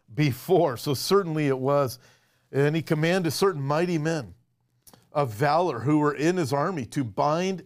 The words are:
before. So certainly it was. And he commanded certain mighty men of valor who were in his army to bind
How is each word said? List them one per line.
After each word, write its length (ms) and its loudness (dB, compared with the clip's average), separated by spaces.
before. 600 2
So 180 -2
certainly 540 0
it 100 0
was. 400 0
And 240 2
he 60 -2
commanded 500 0
certain 280 0
mighty 380 0
men 360 -4
of 200 0
valor 500 0
who 180 2
were 160 2
in 220 0
his 160 0
army 340 -2
to 160 -6
bind 640 -2